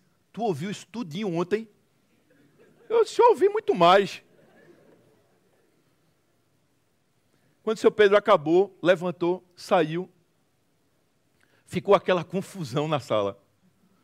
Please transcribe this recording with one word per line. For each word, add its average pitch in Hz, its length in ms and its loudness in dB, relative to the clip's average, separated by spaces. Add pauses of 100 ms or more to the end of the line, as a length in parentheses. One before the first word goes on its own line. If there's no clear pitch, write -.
(320)
"Tu 196 100 -14
ouviu 196 300 -6
isso - 160 -16
tudinho 196 480 -10
ontem?" 208 320 -6 (1200)
Eu 453 160 2
disse: - 180 -2
"Eu 466 100 6
ouvi 349 180 0
muito 403 260 -4
mais." 185 480 2 (3500)
Quando 220 160 -6
seu 226 140 2
Pedro 208 260 4
acabou, 185 640 2
levantou, 175 720 -2
saiu. 170 560 -2 (1600)
Ficou - 280 -2
aquela 180 300 2
confusão 151 640 -8
na 156 140 -4
sala. 101 360 -6 (680)